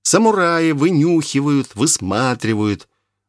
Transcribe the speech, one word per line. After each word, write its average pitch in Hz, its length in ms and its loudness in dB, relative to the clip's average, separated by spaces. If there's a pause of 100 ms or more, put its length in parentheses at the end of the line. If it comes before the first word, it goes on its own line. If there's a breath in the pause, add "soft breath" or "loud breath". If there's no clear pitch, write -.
Самураи 170 680 2
вынюхивают, 147 1040 0
высматривают, 104 1120 -2 (400)